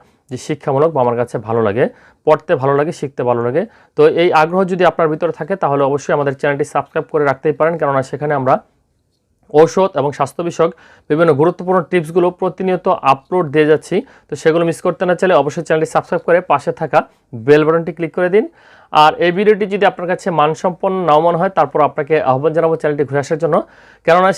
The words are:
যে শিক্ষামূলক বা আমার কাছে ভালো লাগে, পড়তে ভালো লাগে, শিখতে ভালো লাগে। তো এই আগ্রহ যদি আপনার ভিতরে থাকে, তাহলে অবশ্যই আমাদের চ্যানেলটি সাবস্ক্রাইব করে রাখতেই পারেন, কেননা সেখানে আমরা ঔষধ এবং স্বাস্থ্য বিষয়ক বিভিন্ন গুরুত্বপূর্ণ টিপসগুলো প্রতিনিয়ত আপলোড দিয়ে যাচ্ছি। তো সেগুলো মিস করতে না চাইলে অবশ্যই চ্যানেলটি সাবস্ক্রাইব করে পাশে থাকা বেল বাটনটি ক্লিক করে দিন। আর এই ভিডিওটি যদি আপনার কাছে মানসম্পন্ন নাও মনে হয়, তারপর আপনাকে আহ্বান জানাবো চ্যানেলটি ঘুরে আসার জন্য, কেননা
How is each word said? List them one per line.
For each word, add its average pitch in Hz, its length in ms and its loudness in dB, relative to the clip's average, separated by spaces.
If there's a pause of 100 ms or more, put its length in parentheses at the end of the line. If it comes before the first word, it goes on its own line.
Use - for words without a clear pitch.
(320)
যে 127 140 -8
শিক্ষামূলক 147 500 -2
বা 143 100 0
আমার 120 160 0
কাছে 117 140 -6 (120)
ভালো 117 200 0
লাগে, 110 180 0 (420)
পড়তে 156 340 2
ভালো 139 180 0
লাগে, 156 200 -2
শিখতে 139 300 -8
ভালো 120 180 0
লাগে। 135 140 -2 (360)
তো 151 40 2 (200)
এই 180 80 2 (120)
আগ্রহ 170 200 0 (100)
যদি 185 200 0
আপনার 165 220 0
ভিতরে 160 260 -4
থাকে, 165 140 -6 (100)
তাহলে 143 260 0
অবশ্যই 143 280 -2
আমাদের 143 220 -2
চ্যানেলটি 143 340 -2
সাবস্ক্রাইব 147 400 -4
করে 151 160 0
রাখতেই 143 300 -2
পারেন, 160 200 0
কেননা 139 220 0 (100)
সেখানে 151 280 -4
আমরা 131 160 2 (1040)
ঔষধ 190 400 4
এবং 139 180 -2
স্বাস্থ্য - 320 -4
বিষয়ক 165 220 0 (380)
বিভিন্ন 160 300 2
গুরুত্বপূর্ণ 180 400 0 (100)
টিপসগুলো 175 380 0 (120)
প্রতিনিয়ত 185 480 -4 (260)
আপলোড 175 400 -2
দিয়ে 151 180 4
যাচ্ছি। 147 240 0 (340)
তো - 120 -10
সেগুলো 165 280 2
মিস 160 160 -6
করতে 180 240 -2
না 180 100 0
চাইলে 190 220 2
অবশ্যই 147 260 -6
চ্যানেলটি 160 280 0
সাবস্ক্রাইব 170 320 -2
করে 175 120 4 (120)
পাশে 147 200 0 (100)
থাকা 156 180 0 (460)
বেল 147 220 6
বাটনটি 165 300 0
ক্লিক 165 200 -6
করে 180 180 -2
দিন। 220 100 2 (580)
আর 151 80 6 (140)
এই 175 120 2
ভিডিওটি 208 360 2
যদি 196 180 0
আপনার 175 200 -10
কাছে 175 160 -6 (140)
মানসম্পন্ন 175 560 -2 (120)
নাও 151 180 4
মনে 170 140 2
হয়, 190 160 0
তারপর 156 220 0 (100)
আপনাকে 147 260 -2 (160)
আহ্বান 139 260 0
জানাবো 165 240 2
চ্যানেলটি 151 280 -2
ঘুরে 143 140 -2
আসার 156 200 -4
জন্য, 160 120 0 (500)
কেননা 180 320 4